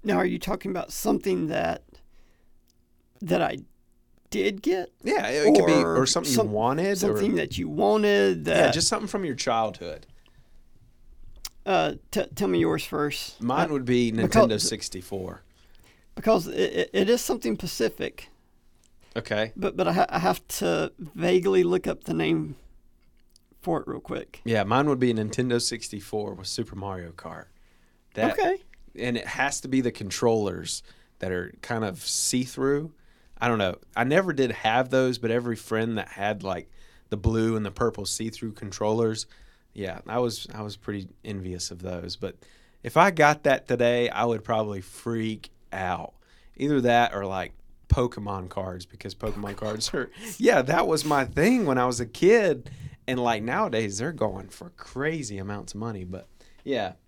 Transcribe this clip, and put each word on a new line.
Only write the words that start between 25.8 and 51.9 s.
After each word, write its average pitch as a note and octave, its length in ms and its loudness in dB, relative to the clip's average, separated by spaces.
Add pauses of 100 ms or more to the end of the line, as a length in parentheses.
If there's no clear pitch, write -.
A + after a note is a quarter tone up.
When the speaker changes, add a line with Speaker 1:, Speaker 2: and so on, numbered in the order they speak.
Speaker 2:
with F#2 120 -12
Super - 280 -6
Mario F#2+ 360 -8
Kart. E2 340 -14 (680)
That, - 200 0
Speaker 1:
Okay. F#4 240 0 (380)
Speaker 2:
and A#2+ 220 -2
it - 80 -6
has C#3 360 -2
to C#3 60 -12
be C3 140 2
the A#2+ 100 0
controllers G#2 920 -2 (360)
that F#2 120 -4
are F2+ 200 -4 (100)
kind A2+ 220 -4
of F#2+ 160 -4
see-through. C3+ 920 -2 (480)
I A#2+ 80 0
don't A#2 100 2
know. G2 200 0 (180)
I A#2 80 2
never E3+ 300 2
did C3 180 2
have B2 400 2
those, C3 260 2
but A2+ 140 -2
every A#2+ 260 0
friend A2+ 400 -2
that G2+ 120 -6
had, G2+ 340 -4
like, F#2 260 -6 (400)
the G#2 80 -4
blue A2+ 400 2
and G#2+ 80 -2
the G2 60 -4
purple A2 340 -2
see-through A2 480 -6
controllers, A2 720 -2 (480)
yeah, F#2+ 340 -8
I A#2 120 -2
was, A#2 340 -2
I G#2+ 80 -10
was G#2 160 -10
pretty G2 320 -8 (160)
envious F#2 460 -8
of F2 100 -16
those. F2 340 -8
But F#2+ 200 -10 (480)
if A#2+ 120 -4
I F#3+ 160 8
got D3+ 320 4
that C3+ 240 4
today, A#2+ 420 4
I A2 140 0
would A2+ 220 -2
probably G#2+ 340 -2
freak A2 680 -6 (260)
out. F#2 380 -4 (440)
Either C#3+ 240 2
that A#2+ 320 4
or, G2+ 120 -4
like, F#2+ 280 -6 (360)
Pokemon G#2 600 0
cards, F#2 360 -8
because - 280 -14
Pokemon G#2+ 200 -4 (200)
Speaker 1:
Pokemon G2 40 -12
Speaker 2:
cards G#2+ 360 -4
are, B2+ 120 -2
Speaker 1:
cards. G#3 340 -14
Speaker 2:
yeah, A3+ 220 6
that C#3 260 2
was D#3+ 180 0
my C#3+ 200 2
thing G#3+ 400 4
when C3 120 2
I B2 80 4
was B2 140 -2